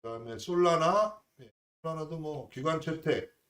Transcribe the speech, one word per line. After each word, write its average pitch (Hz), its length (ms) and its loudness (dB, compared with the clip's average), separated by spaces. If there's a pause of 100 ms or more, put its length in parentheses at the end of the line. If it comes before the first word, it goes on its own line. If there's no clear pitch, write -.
그다음에 117 360 -10
솔라나, 175 800 4 (200)
예, 120 100 -20 (320)
솔라나도 160 360 -6
뭐 151 320 -8
기관 156 300 -2
채택 - 540 -2 (160)